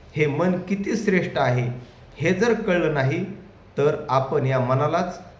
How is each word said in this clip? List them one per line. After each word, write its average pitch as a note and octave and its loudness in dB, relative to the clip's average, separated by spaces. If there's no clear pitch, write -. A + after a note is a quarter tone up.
हे D3+ 2
मन D#3+ 2
किती G3+ -2
श्रेष्ठ F3 0
आहे, B2 0
हे E3+ 0
जर A3+ 2
कळलं F3 0
नाही, C#3+ 0
तर C#3+ 2
आपण C3+ 0
या C3 2
मनालाच D3 0